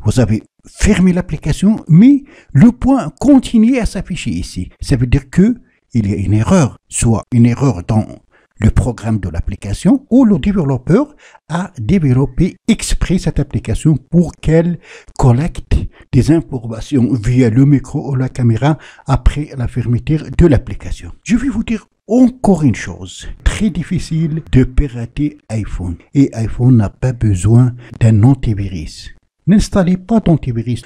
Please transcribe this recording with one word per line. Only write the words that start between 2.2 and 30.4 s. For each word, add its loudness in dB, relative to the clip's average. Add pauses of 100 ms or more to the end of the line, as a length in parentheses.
le 6
point -2
continue 2
à -2
s'afficher -8
ici. -8 (120)
Ça 0
veut 0
dire -2
que 2 (380)
il 0
y -2
a -4
une -2
erreur, 0 (120)
soit -2
une 4
erreur 0
dans 0 (520)
le 2
programme -2
de -8
l'application -4
ou 4
le 2
développeur -2 (340)
a -6
développé 0 (120)
exprès -2
cette -4
application -2
pour -2
qu'elle 0 (380)
collecte 0 (360)
des 2
informations -2
via 0
le 4
micro -2
ou -6
la -4
caméra 0 (280)
après 0
la -6
fermeture -4 (100)
de 4
l'application. -2 (120)
Je -2
vais -2
vous -4
dire -6 (200)
encore 2
une 2
chose, -14 (160)
très 0
difficile -4 (100)
de 4
pirater -2 (120)
iPhone -6 (180)
et 2
iPhone 2
n'a 2
pas -4
besoin 2 (260)
d'un 4
antivirus. -2 (320)
N'installez 2
pas -2
d'antivirus -2